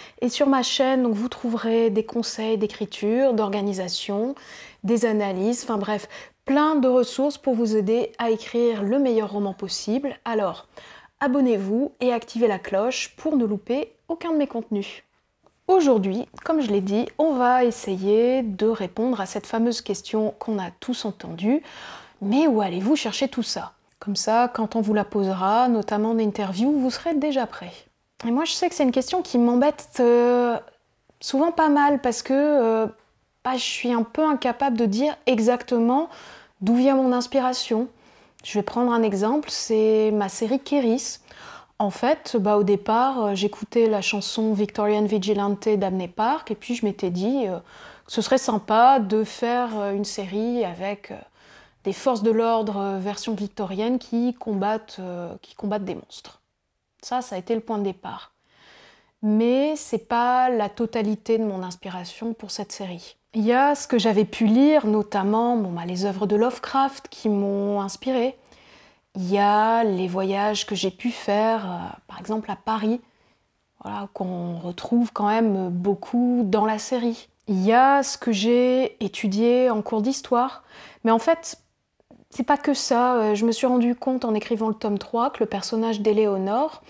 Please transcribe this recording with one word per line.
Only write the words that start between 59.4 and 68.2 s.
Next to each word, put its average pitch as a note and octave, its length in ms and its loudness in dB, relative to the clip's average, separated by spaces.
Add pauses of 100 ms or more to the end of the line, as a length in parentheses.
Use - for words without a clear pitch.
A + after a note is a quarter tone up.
c'est - 300 -6
pas B3 440 2
la G#3+ 180 0
totalité A3 680 -2
de A3+ 60 -2
mon F#3+ 180 -4
inspiration F#3 720 -10
pour G#3+ 160 -14
cette G3+ 220 -10
série. F3+ 440 -12 (200)
Il A3 60 2
y A3+ 100 4
a C#4 220 4
ce - 140 -6
que B3 100 4
j'avais G#3 260 4
pu A3 220 0
lire, C4+ 400 6
notamment, G#3+ 720 2
bon, G3+ 140 -2
bah, F3 140 -6
les F3+ 200 -4
œuvres G3 220 -2
de G#3 100 2
Lovecraft C4+ 720 0
qui - 200 -6
m'ont G3+ 520 0
inspirée. B3+ 580 -2 (800)